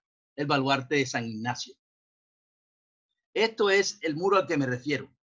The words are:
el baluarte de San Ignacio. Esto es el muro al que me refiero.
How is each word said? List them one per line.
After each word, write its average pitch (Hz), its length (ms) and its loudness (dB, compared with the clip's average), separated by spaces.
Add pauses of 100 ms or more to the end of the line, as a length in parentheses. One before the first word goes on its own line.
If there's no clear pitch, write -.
(360)
el 143 120 -4
baluarte 135 480 0
de 135 100 2
San 123 200 -6
Ignacio. 113 480 -8 (1600)
Esto 214 360 2
es 196 340 2
el 160 120 -2
muro 190 220 2
al 185 100 2
que 160 100 0
me 139 100 2
refiero. 127 440 -4 (160)